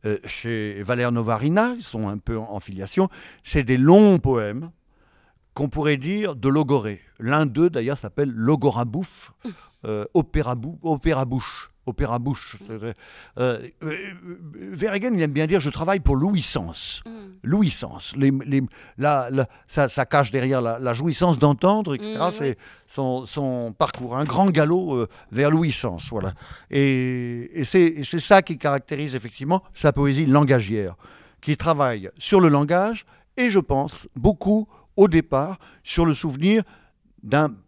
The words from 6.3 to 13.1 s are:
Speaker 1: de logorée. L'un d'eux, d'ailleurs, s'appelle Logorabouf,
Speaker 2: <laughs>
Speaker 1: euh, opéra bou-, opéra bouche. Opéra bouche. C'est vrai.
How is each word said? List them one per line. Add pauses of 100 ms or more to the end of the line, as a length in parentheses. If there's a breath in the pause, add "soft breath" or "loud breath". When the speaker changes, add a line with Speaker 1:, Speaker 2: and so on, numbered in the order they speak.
Speaker 1:
de
logorée. (180)
L'un
d'eux,
d'ailleurs,
s'appelle
Logorabouf, (120)
Speaker 2:
<laughs>
Speaker 1:
euh,
opéra
bou-,
opéra
bouche. (200)
Opéra
bouche. (120)
C'est
vrai. (440 loud breath)